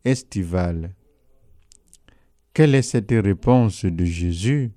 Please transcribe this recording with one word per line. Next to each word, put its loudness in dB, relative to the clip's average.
estivale. -4
Quelle 6
est 4
cette -2
réponse 2
de -2
Jésus ? -2